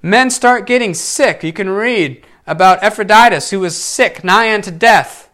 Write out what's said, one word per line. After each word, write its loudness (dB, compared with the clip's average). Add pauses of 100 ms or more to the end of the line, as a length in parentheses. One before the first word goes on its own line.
Men 0
start 0
getting -2
sick. -2
You -6
can -6
read -4 (220)
about 2
Epaphroditus, 2
who -4
was -4
sick, -4
nigh 0
unto -4
death. 0